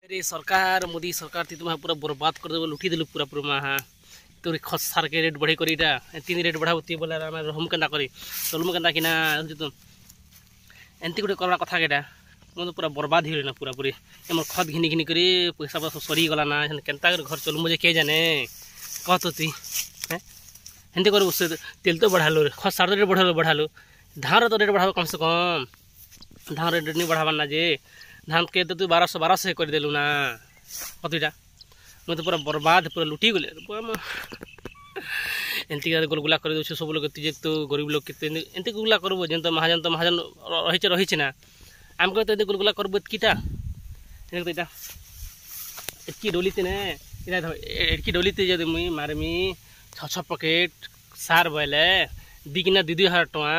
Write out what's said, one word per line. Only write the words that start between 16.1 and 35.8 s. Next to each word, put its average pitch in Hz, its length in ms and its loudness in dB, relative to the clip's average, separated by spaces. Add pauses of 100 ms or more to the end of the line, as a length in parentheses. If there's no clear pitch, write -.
ନା, 147 60 2 (120)
ହେଲେ 151 180 -6
କେନ୍ତା 143 240 0
କରି 170 180 -2
ଘର 156 160 -4
ଚଲମୁ 160 260 -2
ଯେ 165 120 2
କେ 175 140 8
ଜାନେ, 151 200 4 (880)
କହ 180 180 4
ତ - 20 -2 (120)
ତୁଇ, 156 120 -2 (640)
ହେଁ? 170 80 -4 (760)
ହେନ୍ତି 185 220 4
କରିବୁ, 190 220 4
ସେ 185 80 2 (380)
ତେଲ 165 180 4
ତ - 120 6
ବଢାଲୁ, 156 260 4 (220)
ଖତ 196 160 2
ସାର 180 140 4
ତ - 80 4
rate 208 120 6
ବଢାଲୁ, 185 280 6
ବଢାଲୁ, 156 260 4 (500)
ଧାନର 175 360 4
ତ - 100 2
rate 208 140 4
ବଢାବ 190 180 6
କମ 175 180 0
ସେ 185 120 -6
କମ, 165 80 4 (1200)
ଧାନ 156 220 -2
rate 156 120 0 (120)
ନି 175 120 2
ବଢାବାର 156 300 2
ନା 151 120 0
ଯେ, 160 100 2 (680)
ଧାନ 165 120 4 (100)
କେ 180 140 2
ତ 170 120 -6
ତୁଇ 190 140 0
ବାରଶହ, 175 300 4
ବାରଶହ 180 360 4
କରିଦେଲୁ 151 380 0
ନା, 147 60 0 (1000)
କତିଟା। 156 280 -2 (760)
ମୁଁ 170 120 -4
ତ - 60 -8
ପୁରା 170 140 0 (100)
ବରବାଦ, 156 360 4 (100)
ପୁରା 165 180 -2
ଲୁଟି 156 240 2
ଗଲି। 151 120 0 (200)
ପୁରା 208 200 -8
ମ-, 220 120 -6 (1700)
ଏମିତି 147 200 -4